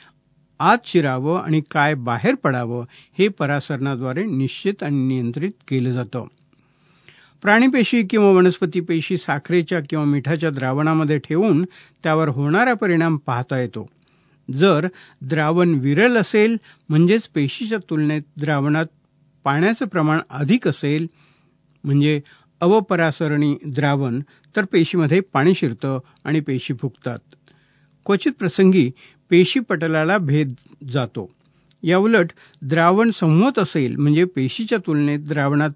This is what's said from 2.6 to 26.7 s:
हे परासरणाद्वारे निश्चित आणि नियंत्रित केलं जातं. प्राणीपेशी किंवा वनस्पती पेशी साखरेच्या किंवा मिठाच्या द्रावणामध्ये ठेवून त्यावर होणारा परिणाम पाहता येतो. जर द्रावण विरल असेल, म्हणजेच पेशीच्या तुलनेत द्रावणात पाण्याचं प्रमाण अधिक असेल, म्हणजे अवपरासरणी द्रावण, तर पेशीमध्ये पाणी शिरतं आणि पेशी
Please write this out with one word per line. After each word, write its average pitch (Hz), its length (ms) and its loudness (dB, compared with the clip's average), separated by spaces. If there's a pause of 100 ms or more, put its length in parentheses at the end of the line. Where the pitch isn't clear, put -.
हे 196 100 2
परासरणाद्वारे 139 960 -4
निश्चित 180 580 -4
आणि 143 240 -2
नियंत्रित 131 440 -4 (180)
केलं 127 240 -2
जातं. 123 340 -8 (1160)
प्राणीपेशी 240 600 4
किंवा 202 280 4
वनस्पती 180 500 2
पेशी 170 360 -4
साखरेच्या 165 640 -2 (100)
किंवा 156 140 -2
मिठाच्या 147 460 -2
द्रावणामध्ये 147 680 0
ठेवून 170 460 0 (380)
त्यावर 156 260 0
होणारा 151 460 0
परिणाम 165 420 0
पाहता 131 420 -4
येतो. 113 320 -6 (640)
जर 160 320 2 (340)
द्रावण 156 480 0
विरल 160 480 2
असेल, 220 400 2 (320)
म्हणजेच 175 400 4
पेशीच्या 214 500 -4 (120)
तुलनेत 151 320 -2 (140)
द्रावणात 147 500 0 (580)
पाण्याचं 180 420 0
प्रमाण 156 320 0 (120)
अधिक 147 380 0
असेल, 151 380 -2 (800)
म्हणजे 143 360 2 (400)
अवपरासरणी 165 960 0 (100)
द्रावण, 139 540 -2 (360)
तर 208 80 0
पेशीमध्ये 170 560 0
पाणी 170 340 2
शिरतं 135 440 -4 (260)
आणि 151 160 -2
पेशी 139 340 -6